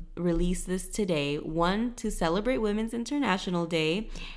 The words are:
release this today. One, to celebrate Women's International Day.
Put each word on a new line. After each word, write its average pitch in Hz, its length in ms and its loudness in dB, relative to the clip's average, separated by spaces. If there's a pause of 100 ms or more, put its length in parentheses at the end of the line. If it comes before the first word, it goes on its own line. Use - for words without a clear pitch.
(160)
release 175 480 2
this 185 240 -2
today. 151 480 0
One, 180 600 0
to 214 140 -4
celebrate 202 460 2
Women's 220 380 0
International 202 720 0
Day. 165 420 0 (280)